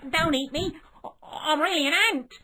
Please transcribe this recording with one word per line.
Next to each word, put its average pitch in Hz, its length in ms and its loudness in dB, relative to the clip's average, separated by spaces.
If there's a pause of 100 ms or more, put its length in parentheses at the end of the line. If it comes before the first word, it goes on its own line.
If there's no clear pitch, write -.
(100)
don't 320 240 2
eat 269 180 0
me. 330 200 -4 (500)
I'm - 380 -2
really 330 260 2
an 285 80 2 (180)
ant. 269 200 -4 (120)